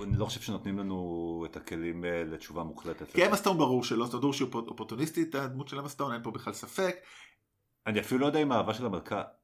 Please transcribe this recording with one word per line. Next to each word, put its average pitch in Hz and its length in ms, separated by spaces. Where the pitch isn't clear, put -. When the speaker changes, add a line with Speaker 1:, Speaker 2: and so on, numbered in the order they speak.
Speaker 1:
אני 101 140
לא 104 80
חושב - 160
שנותנים 98 380
לנו 85 720
את - 60
הכלים, 85 480
אה, 85 200
לתשובה 80 380
מוחלטת 80 500
Speaker 2:
כי 175 80
Speaker 1:
לזה. 185 80
Speaker 2:
אמה 208 80
סטון 190 220
ברור 127 260
שלא, 120 200
זאת 120 80
אומרת, 120 100
ברור 139 120
שהיא 131 140
אופ-, 113 200
אופורטוניסטית, 151 640
הדמות 135 340
של 139 100
אמה 143 100
סטון, 139 240
אין 117 100
פה 120 80
בכלל - 220
ספק. 180 440
Speaker 1:
אני 107 140
אפילו 127 200
לא 143 60
יודע 151 160
אם 143 100
האהבה 107 220
של 120 120
המלכה 101 360